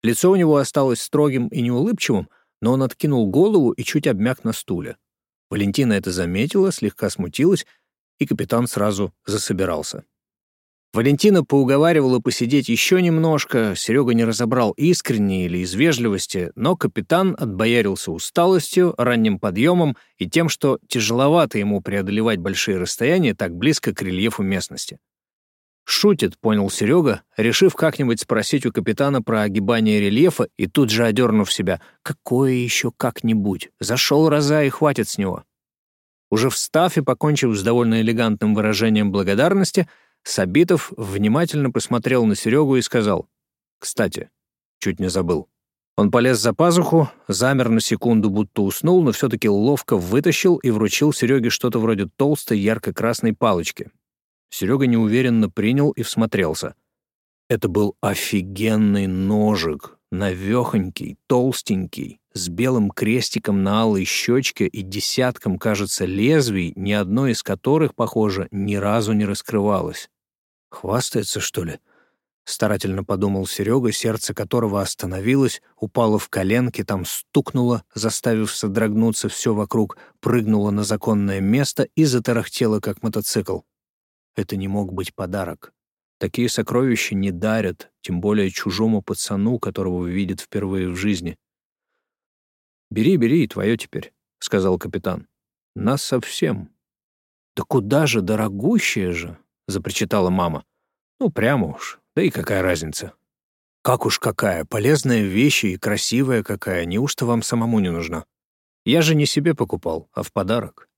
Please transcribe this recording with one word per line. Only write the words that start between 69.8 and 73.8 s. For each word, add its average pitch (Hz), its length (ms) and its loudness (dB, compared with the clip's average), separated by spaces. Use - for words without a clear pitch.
«Хвастается, 104 640 -4
что - 240 -6
ли?» 80 160 -8
старательно 98 600 -2
подумал 98 420 -2
Серёга, 113 460 -2